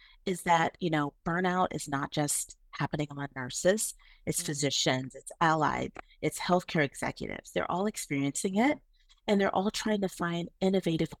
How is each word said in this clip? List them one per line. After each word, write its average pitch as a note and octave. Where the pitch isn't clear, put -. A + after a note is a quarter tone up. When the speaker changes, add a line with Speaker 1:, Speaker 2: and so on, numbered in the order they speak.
Speaker 1:
is F3+
that, E3
you F3
know, D3
burnout F3+
is -
not C#3
just -
happening D3
among C#3+
nurses. F3
It's D3+
Speaker 2:
Mm. F3
Speaker 1:
physicians, C3+
it's -
allied, D3+
it's -
healthcare F3+
executives. -
They're -
all F#3
experiencing C#3+
it, C#4
and G3+
they're G3
all G3
trying G#3+
to F#3+
find E3+
innovative F3+